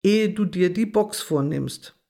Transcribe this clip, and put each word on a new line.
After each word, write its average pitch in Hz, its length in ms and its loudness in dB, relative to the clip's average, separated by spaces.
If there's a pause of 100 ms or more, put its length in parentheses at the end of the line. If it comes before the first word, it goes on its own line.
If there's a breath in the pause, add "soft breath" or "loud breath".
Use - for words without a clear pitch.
ehe 214 320 4
du 208 120 0
dir 180 260 0
die 214 140 0
Box 214 340 0
vornimmst. 143 800 -4 (100)